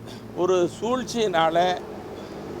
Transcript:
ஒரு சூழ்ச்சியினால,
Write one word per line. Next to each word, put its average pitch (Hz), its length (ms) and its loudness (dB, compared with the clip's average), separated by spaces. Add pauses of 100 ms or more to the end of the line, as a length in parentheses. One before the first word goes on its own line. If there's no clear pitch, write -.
(360)
ஒரு 180 340 4 (100)
சூழ்ச்சியினால, 180 960 2 (840)